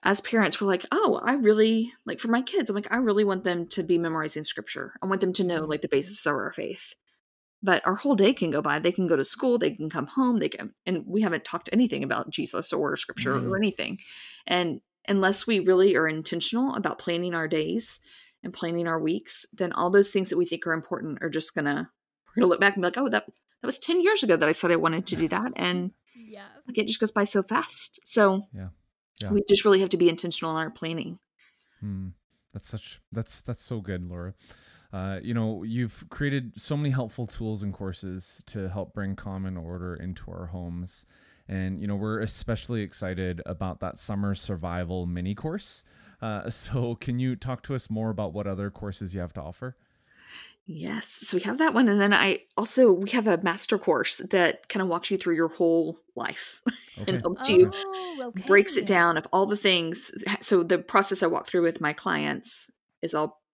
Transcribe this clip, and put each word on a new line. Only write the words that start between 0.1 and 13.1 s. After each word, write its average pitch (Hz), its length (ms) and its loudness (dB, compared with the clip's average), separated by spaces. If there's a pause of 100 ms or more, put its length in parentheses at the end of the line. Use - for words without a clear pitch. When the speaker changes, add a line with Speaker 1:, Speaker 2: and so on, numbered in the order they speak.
Speaker 1:
parents, 208 380 2
we're 202 80 0
like, 185 240 0
"Oh, 339 320 2
I 247 120 2
really," 220 580 4 (120)
like, - 140 -8
for - 80 -6
my 240 140 2
kids, 254 280 -2
I'm 202 60 0
like, 208 160 -4
"I 226 60 0
really 214 260 4
want 190 200 0
them 175 240 0
to 180 160 -2
be 170 160 2
memorizing 156 440 -2
scripture. - 580 -8
I - 40 -6
want 190 160 0
them 185 120 2
to 190 100 2
know, 175 200 0
like, 151 180 -2
the - 60 -4
Speaker 2:
Mm-hmm. 139 100 4
Speaker 1:
basis 180 280 0
of 151 80 2
our 131 180 -2
faith." - 440 -10 (680)
But 190 220 2
our 190 100 2
whole 277 200 2
day 196 180 6
can 170 180 0
go 143 100 0
by. 147 180 0
They 160 120 4
can 180 160 0
go 160 80 4
to 135 100 2
school, 247 340 2
they - 120 2
can 160 180 -6
come 156 180 -6
home, 247 320 2
they 156 100 0
can, - 240 -12 (140)
and 180 200 -2
we 196 140 0
haven't 170 220 0
talked - 280 -8
anything 196 320 2
about - 280 -2
Jesus - 420 -4
or 147 240 -2
scripture - 380 -4